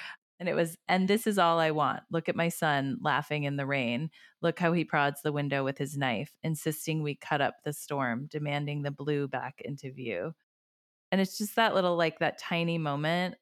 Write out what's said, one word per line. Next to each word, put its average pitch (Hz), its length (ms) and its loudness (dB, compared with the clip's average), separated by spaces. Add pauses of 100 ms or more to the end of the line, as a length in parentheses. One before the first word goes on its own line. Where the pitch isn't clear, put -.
(400)
And 180 80 -2
it 147 60 0
was, 165 220 0 (120)
"And 190 200 4
this 214 180 4
is 202 120 2
all 170 220 6
I 160 100 6
want. 151 400 2
Look 165 180 0
at 170 80 0
my 170 120 2
son 139 540 0
laughing 147 420 0
in 143 120 -2
the 139 100 -2
rain. 135 440 -2 (320)
Look 165 160 0
how 170 140 2
he 165 120 2
prods 143 380 2
the 151 100 0
window 139 320 0
with 135 140 -2
his 143 180 -4
knife, 131 360 -2 (100)
insisting 156 600 -2
we 147 120 -2
cut 147 260 -4
up - 240 0
the 151 80 -4
storm, 135 540 -4
demanding 147 560 -4
the 143 80 -2
blue 143 380 -2
back 127 360 -8
into 135 280 -10
view." 123 420 -4 (800)
And 190 80 4
it's 190 180 0
just 208 180 -4
that 226 180 2
little, 180 220 4
like, 165 220 2
that 160 200 0
tiny 170 400 0
moment 156 640 0